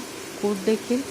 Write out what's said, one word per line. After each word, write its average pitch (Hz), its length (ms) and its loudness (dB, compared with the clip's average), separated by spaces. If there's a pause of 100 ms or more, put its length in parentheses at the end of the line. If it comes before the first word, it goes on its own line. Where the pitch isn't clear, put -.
(420)
कूट 208 140 2 (100)
देखील 233 440 4